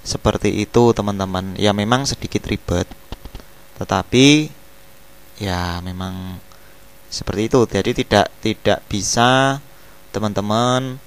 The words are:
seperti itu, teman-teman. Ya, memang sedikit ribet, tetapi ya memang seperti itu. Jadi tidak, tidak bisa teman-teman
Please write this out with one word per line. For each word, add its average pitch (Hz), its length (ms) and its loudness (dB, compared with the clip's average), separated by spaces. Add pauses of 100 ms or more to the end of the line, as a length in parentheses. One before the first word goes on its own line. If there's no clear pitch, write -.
seperti 104 640 -2
itu, 117 320 4
teman-teman. 95 640 -4
Ya, 101 160 2
memang 120 320 0
sedikit - 400 -6
ribet, 90 400 -2 (880)
tetapi 135 720 2 (960)
ya 90 400 -4
memang 92 560 -10 (720)
seperti 104 400 -4
itu. 135 160 6
Jadi 98 240 0
tidak, 117 480 2
tidak 104 480 0
bisa 131 720 0 (480)
teman-teman 110 880 -2 (100)